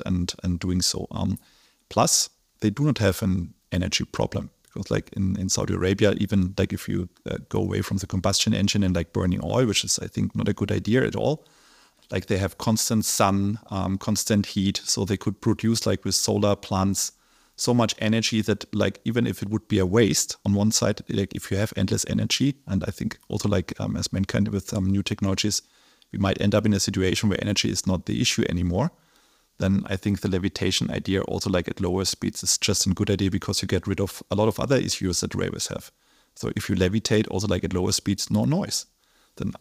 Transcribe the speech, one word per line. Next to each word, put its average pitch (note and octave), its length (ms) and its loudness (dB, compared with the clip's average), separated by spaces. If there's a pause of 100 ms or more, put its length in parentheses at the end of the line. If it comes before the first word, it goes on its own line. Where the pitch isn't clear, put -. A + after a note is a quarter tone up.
and, F2+ 280 0 (100)
and F2+ 160 0
doing F2+ 220 0
so. - 300 -2
Um, F#2+ 280 -2 (500)
plus, - 400 2 (300)
they G#2+ 100 2
do G#2 140 0
not D3 140 4
have G2 240 2
an F#2 320 0 (180)
energy - 340 0
problem. - 440 -4 (140)
Because, - 280 -10
like, G#2 220 -2
in, G2 260 0
in F#2+ 80 -2
Saudi F#2+ 260 0
Arabia, G2 440 2
even, G2 400 2
like, F#2+ 160 0
if - 160 -6
you, F#2 180 -2 (240)
uh, - 60 -4 (100)
go G2+ 120 -2
away G2 220 0
from - 140 -4
the F#2+ 100 -4
combustion G2 480 0
engine G2+ 300 2
and, F#2 100 2
like, F2 200 -2
burning F#2 280 0
oil, A2 240 2
which G2+ 200 0
is, - 140 -2
I - 80 -8
think, G2 280 -4
not G2+ 140 0
a G2+ 40 0
good G#2 200 -2
idea G#2+ 340 2
at G#2 80 -4
all, A#2+ 320 -2 (640)
like, F#2+ 140 -4
they G2+ 120 0
have F#2+ 200 -2
constant A2 480 0
sun, G2+ 540 2 (100)
um, F#2+ 280 -2
constant G#2 500 0
heat, G2 360 0
so - 220 -2
they G2 100 0
could G2 240 -4
produce, A2+ 460 0
like, G2 180 0
with G2 120 -2
solar G#2 420 2
plants F#2+ 560 0 (420)
so - 180 0
much A#2 260 2
energy A2 420 2
that, G2+ 240 0 (100)
like, G2 300 0
even A#2+ 200 0
if G#2+ 160 -4
it G2 80 -6
would G#2+ 200 -4
be G#2 100 4
a F#2 60 4
waste A2 500 4 (100)
on G2+ 80 4
one G#2 200 4
side, - 340 0
like, G2+ 260 -2
if - 160 -10
you G2 60 -2
have G#2 220 0
endless G2+ 320 0
energy, B2+ 460 2 (120)
and F#2+ 180 0
I G2+ 60 -4
think - 260 -6 (120)
also, G#2 180 -2
like, G2 320 0
um, G#2 160 -2
as - 160 -4
mankind G2+ 380 0
with, G2 240 -4
um, F#2+ 140 0
new G2 160 2
technologies, G2+ 580 -2 (500)
we - 80 -6
might F#2+ 200 2
end G2+ 140 4
up G#2 120 4
in G#2+ 80 4
a G2 60 2
situation F#2+ 500 2
where - 120 0
energy G#2 280 0
is G2 180 -2
not F#2 180 0
the A2 160 -2
issue A2+ 280 2
anymore, F2 420 0 (640)
then G2 280 2
I G2 100 -4
think G2+ 240 0
the - 100 -2
levitation F#2 640 0
idea F#2+ 300 0
also, - 280 -4
like, F2+ 200 0
at - 100 -8
lower F#2 240 0
speeds - 400 -4
is - 140 0
just - 280 0
a G2+ 40 2
good G2 200 0
idea G2 220 2
because G2 300 -2
you F#2+ 80 -6
get F#2 180 0
rid G2 140 -2
of - 280 -4
a F#2+ 60 0
lot G#2+ 140 4
of - 100 -4
other C3+ 160 2
issues F2+ 460 0
that - 120 -4
railways - 340 -4
have. - 240 -10 (440)
So A#2 220 -4
if - 120 -4
you G2 60 2
levitate G#2 560 2
also, G2 160 -2
like, F#2 160 0
at F2+ 100 -4
lower F#2 200 0
speeds, - 360 -2
no G#2+ 140 2
noise. D3 420 -2 (520)
Then - 240 -4